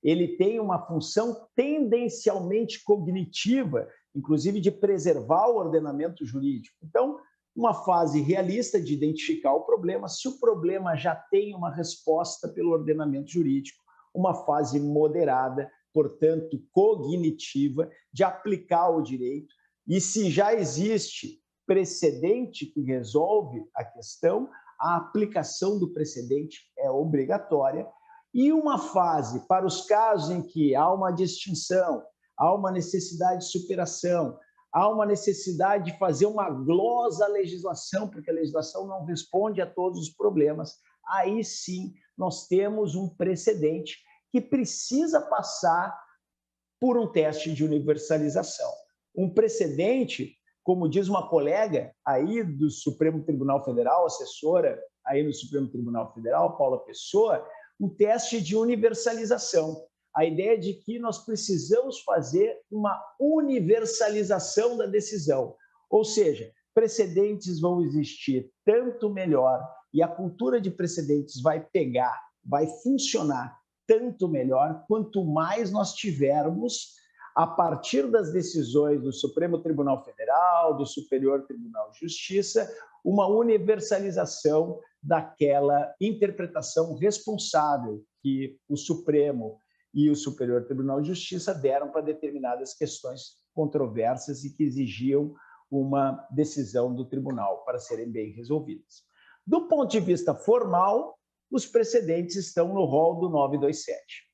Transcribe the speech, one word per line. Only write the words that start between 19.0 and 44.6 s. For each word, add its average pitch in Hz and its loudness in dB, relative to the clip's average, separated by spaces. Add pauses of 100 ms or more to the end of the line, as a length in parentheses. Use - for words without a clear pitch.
direito, 131 -6 (340)
e 180 2
se 208 0
já 202 4
existe 190 -4 (260)
precedente 175 0
que 147 -6
resolve 131 -2 (100)
a 123 -6
questão, 175 -2 (300)
a 170 0
aplicação 202 -2
do 165 -2
precedente 143 -4 (180)
é 135 -2
obrigatória, 147 0 (460)
e 269 4
uma 302 2
fase 156 0
para 190 4
os - -2
casos 208 4
em 180 -2
que 147 2
há 156 4
uma 190 2
distinção, 180 -2 (320)
há 170 4
uma 196 0
necessidade 180 -2
de - -10
superação, 175 -2 (320)
há 180 4
uma 214 0
necessidade 190 0
de - -14
fazer 175 2
uma 208 -2
glosa 196 2
à 202 2
legislação, 190 -4
porque 165 -12
a 165 0
legislação 160 -4
não 190 -10
responde 185 -2
a 170 -2
todos 180 -4
os 156 -8
problemas, 160 0 (340)
aí 196 0
sim 185 -8 (240)
nós 180 -6
temos 196 0
um 185 -4
precedente 175 -2 (260)
que 254 2
precisa 294 0